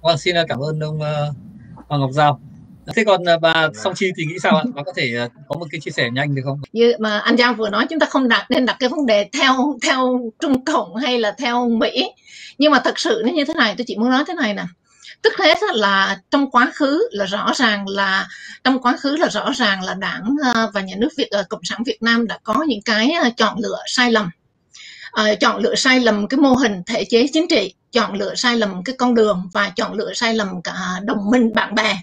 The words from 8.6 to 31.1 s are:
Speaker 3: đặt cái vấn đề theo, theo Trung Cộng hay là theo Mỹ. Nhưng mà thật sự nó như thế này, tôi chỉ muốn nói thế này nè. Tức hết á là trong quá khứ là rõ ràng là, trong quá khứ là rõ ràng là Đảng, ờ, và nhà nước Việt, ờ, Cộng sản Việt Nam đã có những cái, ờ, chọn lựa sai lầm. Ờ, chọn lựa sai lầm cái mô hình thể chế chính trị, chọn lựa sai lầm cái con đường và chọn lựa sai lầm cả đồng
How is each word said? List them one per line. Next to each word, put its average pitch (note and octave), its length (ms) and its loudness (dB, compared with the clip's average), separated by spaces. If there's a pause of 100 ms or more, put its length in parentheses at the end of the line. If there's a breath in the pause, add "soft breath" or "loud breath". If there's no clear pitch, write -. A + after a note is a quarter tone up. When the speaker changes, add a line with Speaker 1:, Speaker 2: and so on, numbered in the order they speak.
Speaker 3:
đặt G#3 120 -2
cái B3+ 100 0
vấn D4 180 -2
đề G#3 260 2
theo, C4+ 500 2
theo C4 380 0 (200)
Trung C4 240 0
Cộng C4+ 320 -2
hay C4 220 0
là G#3 200 0
theo B3 300 0
Mỹ. A#3 440 0 (460 loud breath)
Nhưng D4 140 6
mà B3+ 120 6
thật - 140 0
sự A#3 260 0
nó B3+ 80 0
như D4 120 0
thế D4+ 100 -4
này, A3+ 240 0
tôi A#3+ 80 -4
chỉ F#3+ 100 -6
muốn A#3 140 0
nói C4 180 2
thế F4+ 60 -8
này A#3 200 -2
nè. F3+ 100 -8 (580 loud breath)
Tức A4 160 4
hết E4+ 220 4
á G#4 140 -2
là G3 460 2 (100)
trong C#4 200 2
quá B3 240 4
khứ D#4 380 2
là G3+ 140 -2
rõ G#3 280 -2
ràng G#3 340 0
là, G3 400 -2 (360 loud breath)
trong B3+ 180 2
quá B3 180 2
khứ C#4+ 160 -2
là D#4 120 2
rõ G#3+ 260 -2
ràng G3 300 0
là F#3 100 -6
Đảng, F#3+ 420 -4 (180)
ờ, A3+ 200 0
và G3 60 -2
nhà F#3+ 180 -8
nước A#3+ 100 2 (100)
Việt, A#3+ 120 -2
ờ, G3+ 180 -2
Cộng - 160 -10
sản G#3 220 -6
Việt A3 160 -4
Nam A#3 240 2
đã G3 160 -6
có A#3+ 260 -2
những G#3+ 160 -2
cái, A3+ 280 2
ờ, E4 240 2
chọn G#3 220 0
lựa G3 280 -4
sai B3 260 2
lầm. G#3 180 2 (800 loud breath)
Ờ, G#3+ 300 2
chọn G#3 220 2
lựa - 120 0
sai B3+ 260 4
lầm G#3+ 280 2
cái C4 100 0
mô D#4 140 6
hình A3+ 340 0
thể A3+ 180 -2
chế A#3 280 4
chính D#4+ 160 2
trị, A3+ 260 0 (180)
chọn G#3 220 0
lựa G3 200 -4
sai A#3+ 220 0
lầm G3 280 -2
cái C4 140 -6
con B3 160 2
đường G3+ 400 2
và G3+ 220 -2
chọn G3+ 180 -6
lựa F#3+ 200 -6
sai A3+ 200 -2
lầm F#3+ 280 -4
cả F3 120 -8 (300)
đồng G#3 260 -2